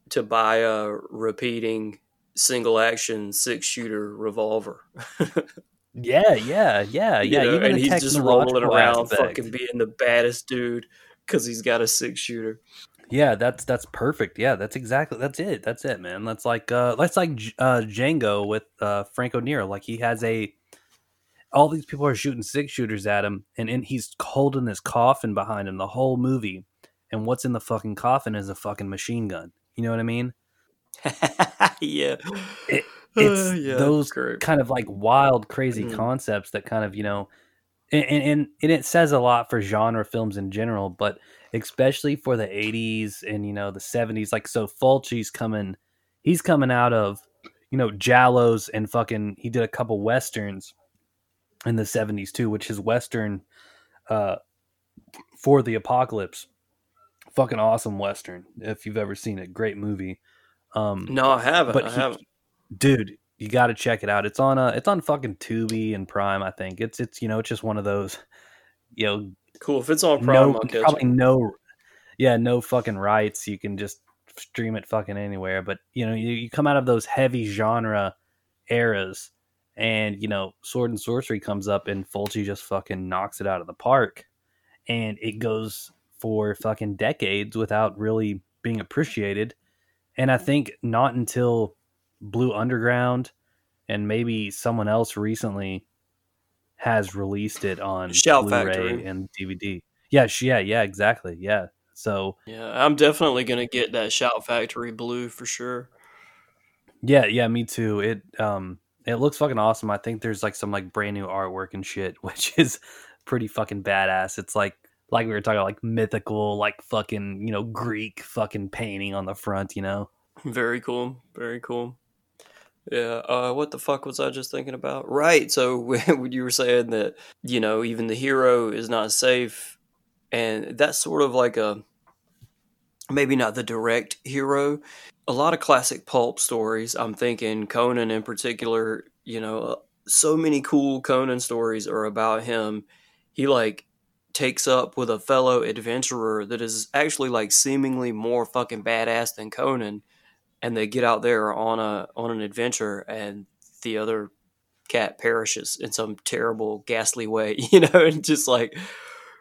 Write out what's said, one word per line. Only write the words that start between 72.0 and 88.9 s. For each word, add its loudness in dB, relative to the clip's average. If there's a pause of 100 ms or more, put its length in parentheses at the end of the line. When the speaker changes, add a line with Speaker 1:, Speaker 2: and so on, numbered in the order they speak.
Speaker 2:
yeah, 6
no 2
fucking 0
rights. 2
You -6
can -8
just -10 (360)
stream -6
it -8
fucking -2
anywhere. -4
But, -8 (140)
you -4
know, -2
you, -4
you -6
come 0
out 4
of 0
those 2
heavy 0
genre 0 (560)
eras, -2 (440)
and, -2
you -4
know, -4
sword -2
and -6
sorcery -4
comes -6
up, 0
and -6
Fulci -4
just -6
fucking -6
knocks -6
it -4
out -2
of -16
the -14
park, 0 (640)
and -4
it -6
goes -6 (280)
for -2
fucking -6
decades -2
without 0
really -2 (200)
being -4
appreciated. -4 (600)